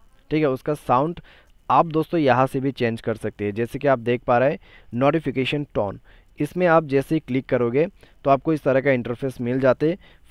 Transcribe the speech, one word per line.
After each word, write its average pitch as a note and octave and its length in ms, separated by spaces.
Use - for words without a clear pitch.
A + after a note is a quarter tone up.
ठीक D#3 100
है, D3 80
उसका C3 240
साउंड D3 460
आप D3+ 160
दोस्तों D#3+ 340
यहाँ C3 280
से C3+ 120
भी C3 120
चेंज A2+ 300
कर A2+ 140
सकते G#2+ 300
हैं। G#2 60
जैसे A#2 280
कि C#3+ 80
आप C3 120
देख A#2+ 240
पा B2 140
रहे C3+ 140
हैं F3+ 80
नोटिफिकेशन C#3 800
टोन, A2 260
इसमें F3 280
आप E3 180
जैसे C#3 300
ही D#3 40
क्लिक B2+ 260
करोगे B2 420
तो C#3 60
आपको C#3 240
इस D3 100
तरह C3 180
का C#3 100
इंटरफेस B2 500
मिल B2 180
जाते। C#3+ 380